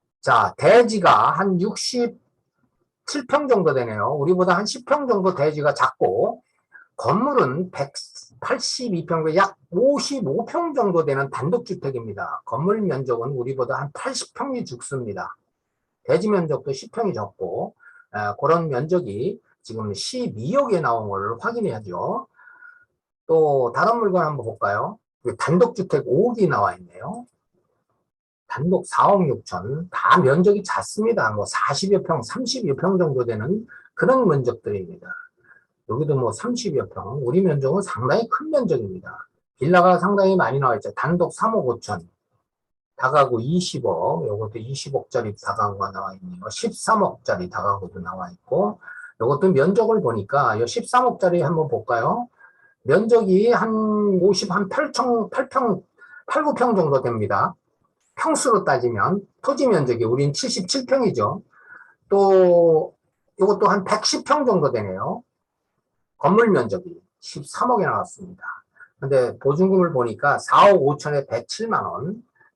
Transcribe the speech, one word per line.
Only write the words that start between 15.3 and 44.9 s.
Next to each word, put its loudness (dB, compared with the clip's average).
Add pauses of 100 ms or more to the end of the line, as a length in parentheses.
대지 0
면적도 -2
십 -12
평이 -4
적고, -8 (400)
에, -6 (200)
그런 2
면적이 -4 (220)
지금 -8
십이억에 -2
나온 -2
걸 -4
확인해야죠. -6 (1000)
또 4
다른 2
물건 2
한번 -4
볼까요? -4 (260)
여기 -4
단독주택 0
오억이 2
나와 0
있네요. -14 (1200)
단독 -2
사억 4
육천, -8
다 2
면적이 4
작습니다. -2
뭐 -4
사십여 0
평, -2
삼십여 -4
평 0
정도 2
되는 -2 (280)
그런 2
면적들입니다. -2 (840)
여기도 0
뭐 0
삼십여 -4
평, -10
우리 2
면적은 2
상당히 0
큰 -4
면적입니다. -4 (300)
빌라가 6
상당히 2
많이 0
나와 2
있죠. -8
단독 0
삼억 0
오천, -6 (880)
다가구 2
이십억, -2
요것도 -6
이십억짜리 -6